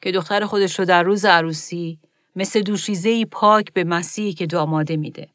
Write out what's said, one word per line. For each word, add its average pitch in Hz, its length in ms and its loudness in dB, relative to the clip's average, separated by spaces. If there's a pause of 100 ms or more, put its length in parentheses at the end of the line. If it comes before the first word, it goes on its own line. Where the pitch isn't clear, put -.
که 190 120 -6
دختر 202 340 0
خودش 196 320 0
رو 190 60 0
در 180 180 4
روز 196 220 2
عروسی 165 720 0 (380)
مثل 190 240 -2
دوشیزه‌ای 208 640 -2
پاک 214 480 2
به 185 120 0
مسیح 170 500 -4
که 170 120 -6
داماده 156 500 -2
می‌ده. - 380 -8